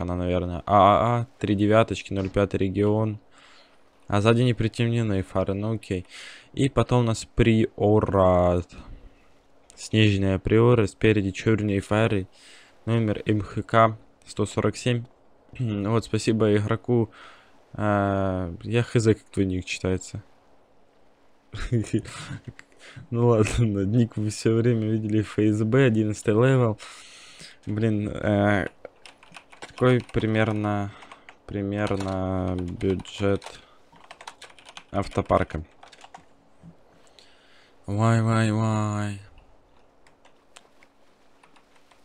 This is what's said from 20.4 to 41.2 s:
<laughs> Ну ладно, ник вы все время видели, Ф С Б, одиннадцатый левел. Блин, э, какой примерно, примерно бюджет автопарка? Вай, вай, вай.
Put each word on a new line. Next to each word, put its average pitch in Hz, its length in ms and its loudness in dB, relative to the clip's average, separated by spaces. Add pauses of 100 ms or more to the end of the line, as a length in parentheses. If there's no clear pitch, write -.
<laughs> 110 500 -4 (1080)
Ну 120 160 2
ладно, 107 580 2
ник 113 320 0
вы 107 120 -4
все 113 260 0
время 113 340 0
видели, 110 320 -2
Ф - 180 -6
С 107 240 2
Б, 127 220 2
одиннадцатый 110 480 0
левел. 120 460 2 (880)
Блин, 107 420 -2
э, 101 580 0 (1000)
какой 123 340 2
примерно, 107 880 -2 (540)
примерно 95 1120 -4
бюджет 95 1000 -4 (1300)
автопарка? 92 720 -2 (2250)
Вай, 113 360 2
вай, 113 300 0
вай. 107 720 -4 (2750)